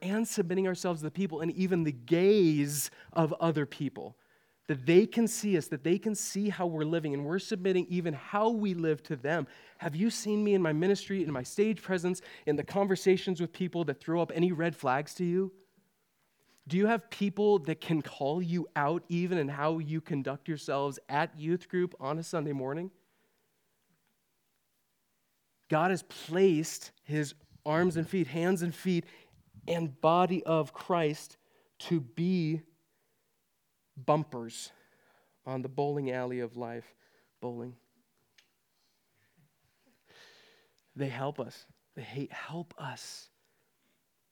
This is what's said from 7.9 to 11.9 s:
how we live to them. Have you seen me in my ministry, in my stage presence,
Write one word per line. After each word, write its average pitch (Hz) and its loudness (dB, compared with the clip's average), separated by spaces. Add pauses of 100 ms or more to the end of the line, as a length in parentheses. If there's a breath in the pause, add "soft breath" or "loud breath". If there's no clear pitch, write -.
how 208 0
we 208 0
live 160 0
to 156 -6
them. 143 -2 (320 loud breath)
Have 156 -6
you 214 2
seen 208 0
me 208 2
in 190 4
my 160 2
ministry, 190 0
in 151 -4
my 127 -4
stage 214 0
presence, 185 -2 (240 loud breath)